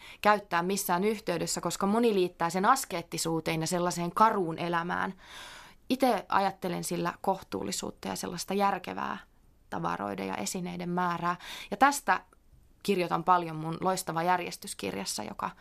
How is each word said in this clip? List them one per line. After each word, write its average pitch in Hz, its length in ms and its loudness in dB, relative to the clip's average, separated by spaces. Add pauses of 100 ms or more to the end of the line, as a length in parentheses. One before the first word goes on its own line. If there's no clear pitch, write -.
(220)
käyttää 202 420 2
missään 185 400 0
yhteydessä, 185 580 -2
koska 175 260 -2
moni 226 260 4
liittää 180 360 2
sen 185 160 0
askeettisuuteen 165 960 0
ja 160 60 -2
sellaiseen 175 440 0
karuun 196 480 4
elämään. 175 540 -2 (760)
Itse 254 400 2
ajattelen 185 540 0
sillä 170 380 -2
kohtuullisuutta - 840 -4
ja 190 80 -4
sellaista 185 380 -6
järkevää 196 640 -2 (520)
tavaroiden 190 580 -4
ja 190 80 -4
esineiden 175 540 -6
määrää. 175 460 0 (360)
Ja 202 60 -6
tästä 262 440 4 (600)
kirjoitan 170 400 2
paljon 170 320 4
mun 160 260 -4
loistava 180 420 0
järjestyskirjassa, 185 1000 -2
joka - 260 -6 (120)